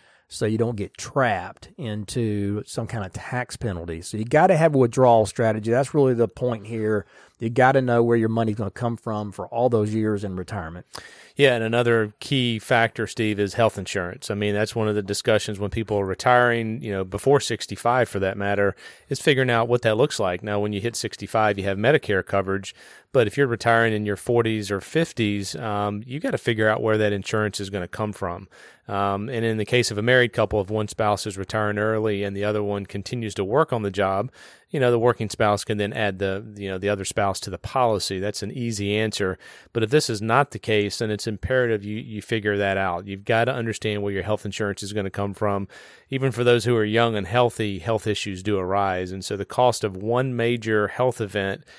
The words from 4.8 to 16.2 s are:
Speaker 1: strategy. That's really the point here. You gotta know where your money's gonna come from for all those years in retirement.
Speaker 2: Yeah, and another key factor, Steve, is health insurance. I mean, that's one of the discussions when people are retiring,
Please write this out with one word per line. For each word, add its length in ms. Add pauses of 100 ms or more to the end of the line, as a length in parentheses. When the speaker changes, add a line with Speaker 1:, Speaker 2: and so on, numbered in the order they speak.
Speaker 1:
strategy. 460
That's 220
really 220
the 120
point 400
here. 380 (340)
You 100
gotta 320
know 220
where 140
your 100
money's 300
gonna 140
come 260
from 340
for 160
all 220
those 240
years 320
in 100
retirement. 500 (520)
Speaker 2:
Yeah, 160
and 100
another 560
key 400
factor, 460
Steve, 340
is 140
health 240
insurance. 520
I 40
mean, 220
that's 200
one 140
of 60
the 80
discussions 560
when 100
people 280
are 80
retiring, 760